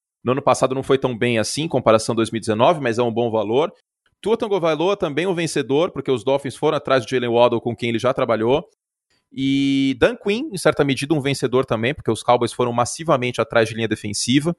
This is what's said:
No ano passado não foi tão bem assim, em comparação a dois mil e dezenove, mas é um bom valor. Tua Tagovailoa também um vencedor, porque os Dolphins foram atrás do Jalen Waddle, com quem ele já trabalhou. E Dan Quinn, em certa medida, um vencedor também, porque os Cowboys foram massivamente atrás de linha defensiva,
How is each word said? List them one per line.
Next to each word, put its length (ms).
No 100
ano 100
passado 320
não 80
foi 160
tão 180
bem 220
assim, 240
em 60
comparação 440
a 40
dois 140
mil 60
e 40
dezenove, 380
mas 200
é 40
um 80
bom 200
valor. 420
Tua 160
Tagovailoa 580
também 320
um 60
vencedor, 600
porque 180
os 120
Dolphins 340
foram 200
atrás 300
do 20
Jalen 220
Waddle, 280
com 160
quem 140
ele 100
já 140
trabalhou. 560
E 680
Dan 180
Quinn, 360
em 60
certa 260
medida, 300
um 80
vencedor 420
também, 300
porque 160
os 120
Cowboys 300
foram 180
massivamente 720
atrás 260
de 80
linha 140
defensiva, 720